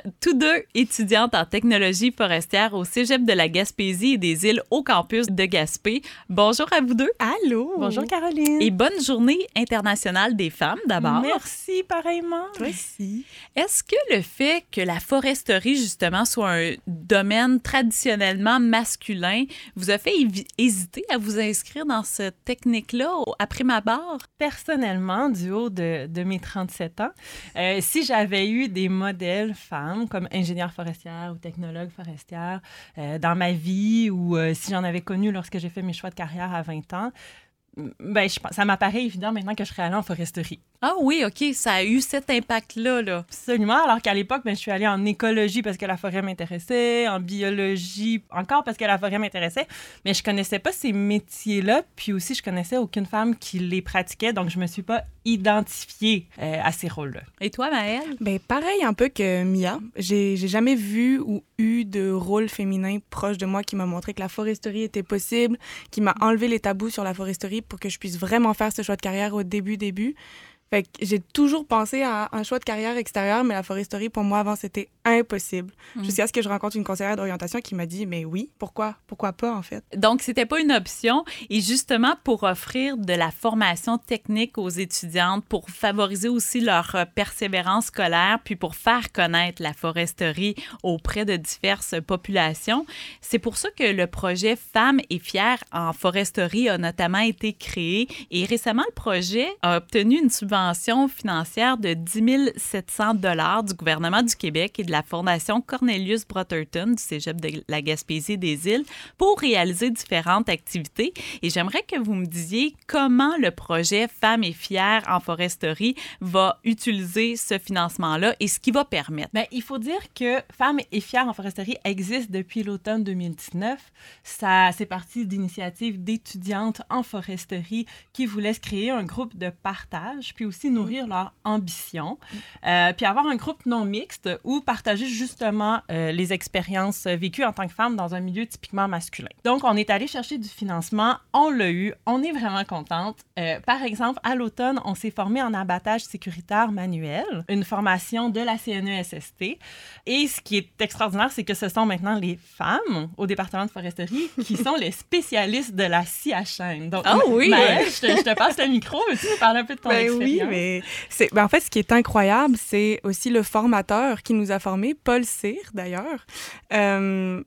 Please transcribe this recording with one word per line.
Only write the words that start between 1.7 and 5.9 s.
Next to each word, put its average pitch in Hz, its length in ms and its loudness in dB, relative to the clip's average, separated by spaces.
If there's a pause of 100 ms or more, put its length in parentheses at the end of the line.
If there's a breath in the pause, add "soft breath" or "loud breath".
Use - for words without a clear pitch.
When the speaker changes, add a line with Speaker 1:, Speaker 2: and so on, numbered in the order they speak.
Speaker 1:
forestière 202 600 2
au 185 100 -2
Cégep 247 400 2
de 220 80 6
la 165 160 6
Gaspésie 190 640 2
et 247 60 4
des 170 280 2
Îles 214 240 4
au 269 120 2
campus 226 460 2
de 190 180 2
Gaspé. 190 560 0 (260 loud breath)